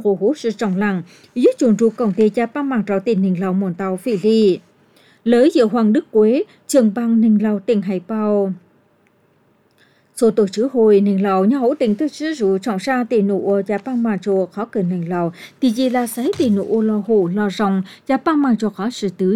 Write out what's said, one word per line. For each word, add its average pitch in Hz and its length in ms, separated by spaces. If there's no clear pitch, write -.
khổ 196 180
hú 233 140
sự 240 160
trọng 214 260
lặng. 196 260
Dưới 277 240
chuồn 226 200
ru 226 120
cổng 220 260
tê 220 120
cha 226 260
ba 294 80
mảng 262 240
trò 202 120
tiền 190 240
ninh 185 180
lò 190 120
mồn 190 220
tàu 190 220
phỉ 202 260
ly. 214 360
Lới 240 260
giữa 240 160
Hoàng 214 260
Đức 302 180
Quế, 220 320
trường 220 280
bang 233 260
ninh 214 220
lò 214 160
tỉnh 202 240
Hải 185 260
Bao. 208 440
Số 226 100
tổ 214 160
chữ 208 260
hồi 214 280
nền 202 180
lò 190 260
nhau 269 160
hỗ 247 140
tình 220 200
tư 302 140
chữ 311 260
rủ 196 240
trọng 202 200
sa 262 300
tỷ 226 140
nụ 196 240
ô 202 200
gia 202 180
băng 247 180
mà 214 200
chùa 190 240
khó 202 180
cử 226 180
nền 180 200
lò. 170 280
Tỷ 254 100
gì 247 200
là 247 160
sấy 240 320
tỷ 262 120
nụ 196 140
ô 220 180
lo 214 240
hổ 202 280
lo 208 160
rồng, 196 320
gia 262 100
băng 294 260
mà 262 160
chùa 214 120
khó 202 200
sự 208 180
tứ 185 280